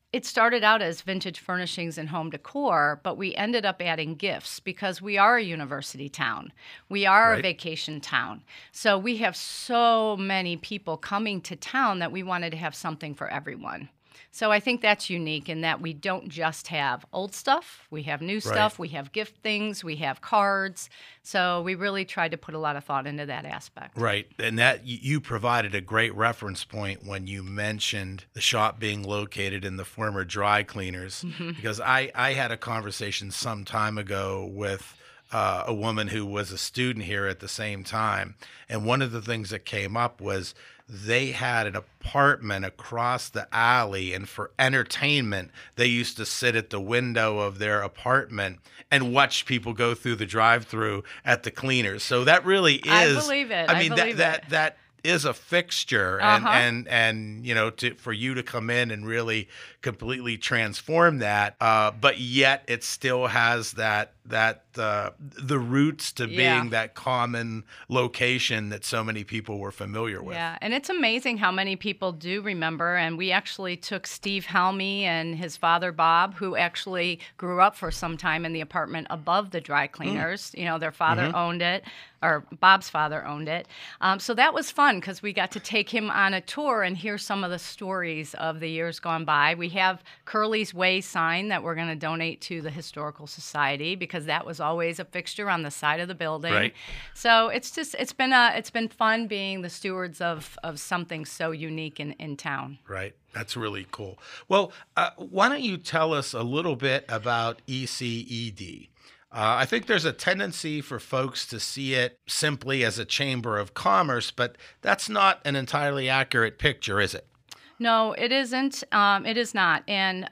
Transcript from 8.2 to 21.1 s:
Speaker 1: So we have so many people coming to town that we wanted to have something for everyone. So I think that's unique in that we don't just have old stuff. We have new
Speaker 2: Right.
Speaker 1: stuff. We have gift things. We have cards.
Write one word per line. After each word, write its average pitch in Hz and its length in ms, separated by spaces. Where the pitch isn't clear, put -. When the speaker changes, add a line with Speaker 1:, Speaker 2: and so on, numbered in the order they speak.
Speaker 1:
So 202 280
we 226 200
have 208 160
so 226 840
many 190 400
people 185 400
coming 202 440
to 175 140
town 220 440
that 165 120
we 190 100
wanted 175 280
to 156 80
have 160 160
something 156 400
for - 140
everyone. - 600
So 214 220
I 208 80
think 240 220
that's 208 260
unique 156 400
in 160 140
that 165 180
we 165 140
don't 190 340
just 160 400
have 139 440
old 190 220
stuff. - 560
We 151 140
have 147 160
new 175 140
Speaker 2:
Right. 214 80
Speaker 1:
stuff. 214 360
We 165 100
have 139 220
gift 208 320
things. 214 400
We 165 140
have 143 240
cards. 196 720